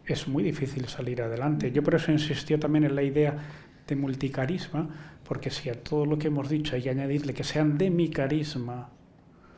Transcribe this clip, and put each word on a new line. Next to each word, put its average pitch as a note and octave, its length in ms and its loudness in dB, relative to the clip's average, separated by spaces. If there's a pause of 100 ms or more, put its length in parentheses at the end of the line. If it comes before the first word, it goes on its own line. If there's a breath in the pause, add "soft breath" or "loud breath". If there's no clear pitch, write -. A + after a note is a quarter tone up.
es - 240 -4
muy C#3 140 0
difícil C#3 440 -2
salir B2 340 -6
adelante. B2+ 520 0
Yo D3 100 2
por E3+ 120 4
eso D#3+ 180 4
insistí D3+ 440 2
también D3+ 280 4
en C#3 100 2
la C#3+ 80 2
idea C#3+ 320 4 (500 loud breath)
de C#3+ 120 -2
multicarisma, C#3 920 -2 (400 loud breath)
porque - 220 -4
si - 200 -6
a A#2+ 140 -6
todo D3+ 220 0
lo D3+ 120 2
que D3+ 100 0
hemos C#3+ 200 0
dicho D3+ 280 0
hay B2 80 -2
que C3 80 -2
añadirle C#3 420 -2
que C3+ 100 -4
sean D3+ 340 2
de F#3+ 120 4
mi E3+ 200 2
carisma, C3+ 800 -2 (680 loud breath)